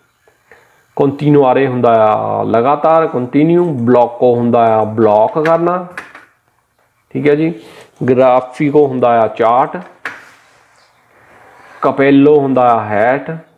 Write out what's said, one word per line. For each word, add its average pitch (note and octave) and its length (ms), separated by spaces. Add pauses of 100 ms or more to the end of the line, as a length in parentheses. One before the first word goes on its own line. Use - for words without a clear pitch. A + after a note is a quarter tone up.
(960)
ਕੰਟੀਨੁਆਰੇ C#3+ 680
ਹੁੰਦਾ B2 260
ਆ G#2+ 500
ਲਗਾਤਾਰ, D3+ 640
continue। D3+ 580
ਬਲੌਕੋ B2 680
ਹੁੰਦਾ A#2+ 300
ਆ A2 200
block A2 600
ਕਰਨਾ, E3+ 420 (1300)
ਠੀਕ C3+ 160
ਹੈ D3 60
ਜੀ। D#3+ 200 (560)
ਗ੍ਰਾਫਿਕੋ C3 760
ਹੁੰਦਾ B2 340
ਆ A2 60
chart। A#2+ 520 (2000)
Capello C#3 580
ਹੁੰਦਾ C3 220
ਆ A#2 220
ਹੈਟ A#2 460 (280)